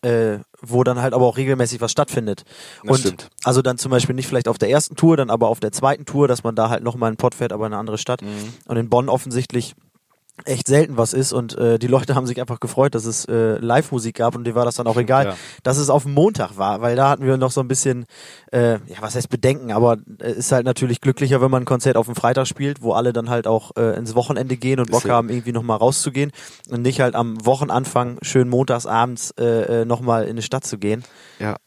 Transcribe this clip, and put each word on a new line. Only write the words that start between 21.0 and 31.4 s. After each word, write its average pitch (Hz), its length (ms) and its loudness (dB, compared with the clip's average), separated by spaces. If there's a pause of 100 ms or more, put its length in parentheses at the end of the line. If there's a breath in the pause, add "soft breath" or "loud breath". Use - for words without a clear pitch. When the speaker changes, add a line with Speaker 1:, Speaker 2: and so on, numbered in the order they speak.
Speaker 1:
wenn 131 100 4
man 127 120 2
ein - 20 -8
Konzert 127 300 2
auf 113 120 2
dem 120 80 -8
Freitag 127 320 0
spielt, 139 340 -6
wo 113 120 0
alle 120 200 0
dann 117 160 -4
halt 120 160 -2
auch, 110 320 0
äh, 113 200 0
ins 110 180 -6
Wochenende 127 420 -2
gehen 127 220 -2
und 123 100 0
Speaker 2:
Ist - 40 -2
Speaker 1:
Bock 120 120 4
Speaker 2:
ja - 80 2
Speaker 1:
haben, 117 160 2
irgendwie 120 220 -6
noch 117 120 -4
mal 117 120 0
rauszugehen 135 560 0 (400 loud breath)
und 120 100 -4
nicht 127 200 0
halt 123 120 4
am 113 320 -2
Wochenanfang 127 760 0
schön 127 260 2
montags 123 380 0
abends, 117 520 -2
äh, 117 420 2
äh, 113 40 0
noch 117 160 -2
mal 117 220 2
in 110 80 -4
eine 113 100 -6
Stadt 131 240 -6
zu 110 140 -8
gehen. 107 240 -2 (360 loud breath)
Speaker 2:
Ja. 104 160 -4 (120)